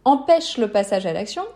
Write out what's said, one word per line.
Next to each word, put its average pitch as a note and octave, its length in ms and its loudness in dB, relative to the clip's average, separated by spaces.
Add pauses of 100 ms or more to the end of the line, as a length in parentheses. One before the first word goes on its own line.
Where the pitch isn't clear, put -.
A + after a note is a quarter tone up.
empêche C#4+ 540 2
le G#3+ 120 0
passage G3+ 360 0
à E3 60 -2
l'action G#3+ 320 -8 (120)